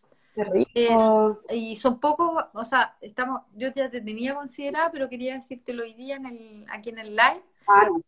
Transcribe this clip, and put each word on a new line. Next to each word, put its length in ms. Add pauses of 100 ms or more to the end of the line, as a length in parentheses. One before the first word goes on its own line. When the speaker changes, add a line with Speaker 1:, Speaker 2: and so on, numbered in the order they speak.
(360)
Speaker 1:
Qué 80
rico. 320
Speaker 2:
Es, 440 (300)
y 280
son 220
pocos, 540
o 120
sea, 360
estamos, 400 (140)
yo 200
ya 140
te 120
tenía 340
considerada, 560
pero 180
quería 260
decírtelo 480
hoy 120
día 220
en 100
el, 420
aquí 200
en 100
el 160
live. 280 (240)
Speaker 1:
Claro, 400